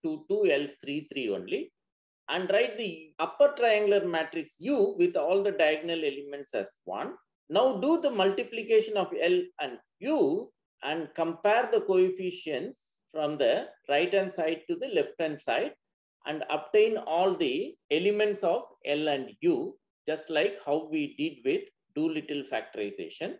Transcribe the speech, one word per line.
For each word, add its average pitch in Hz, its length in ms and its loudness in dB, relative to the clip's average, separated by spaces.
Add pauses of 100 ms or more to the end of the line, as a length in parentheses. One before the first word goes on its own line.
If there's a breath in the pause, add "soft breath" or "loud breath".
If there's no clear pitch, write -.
two 156 240 -4
two, 202 220 2
L 143 160 0 (160)
three 143 260 -8
three 127 200 -6
only, 135 420 -4 (560)
and 180 220 -4
write 214 280 2
the 175 420 -10
upper 285 380 4
triangular 208 480 4
matrix 165 540 -4
U 202 380 2
with 175 180 4
all 170 260 2
the 202 120 0
diagonal 160 460 0
elements 143 540 -6
as 101 200 -4 (100)
one. 117 300 -6 (360)
Now 220 280 4
do 285 240 2
the 277 100 0
multiplication 214 840 2
of 180 240 -2
L 180 200 4 (200)
and 127 160 -8 (240)
U 220 500 0 (320)
and 156 320 -4
compare 208 560 2
the 220 80 4
coefficients 185 1160 0 (160)
from 151 240 -2
the 135 300 2 (200)
right-hand 180 460 2
side 160 360 -2
to 175 60 -2
the 254 140 -6
left-hand 156 500 -2
side 147 320 -2 (540)
and 151 240 -6
obtain 214 480 4
all 180 360 2
the 170 400 -2 (160)
elements 202 540 0
of 185 200 0 (220)
L 151 220 -2
and 135 220 -2 (100)
U, 160 380 0 (280)
just 156 240 -6
like 165 360 0
how 151 260 -2
we 151 260 -4
did 139 320 -4
with 165 200 -2 (260)
Doolittle 151 560 -4
factorization. 110 880 -8